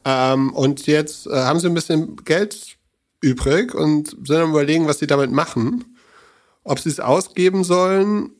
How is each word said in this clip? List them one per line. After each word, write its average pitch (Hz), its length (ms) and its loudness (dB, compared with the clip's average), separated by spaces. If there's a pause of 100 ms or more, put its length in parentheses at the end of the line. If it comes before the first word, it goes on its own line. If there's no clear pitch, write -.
Ähm, 131 480 2
und 139 340 -2
jetzt, 151 400 -2
äh, - 80 -6
haben 135 240 2
sie 170 80 -2
ein 175 80 0
bisschen 160 500 -2
Geld 196 520 -2 (440)
übrig 143 540 0
und 151 500 0
sind 143 120 0
am 165 140 2
Überlegen, 156 360 2
was 147 140 -2
sie 147 80 -4
damit 139 240 2
machen. 147 520 -2 (800)
Ob 135 140 -2
sie - 120 -4
es 143 100 -6
ausgeben 185 640 2
sollen 190 760 2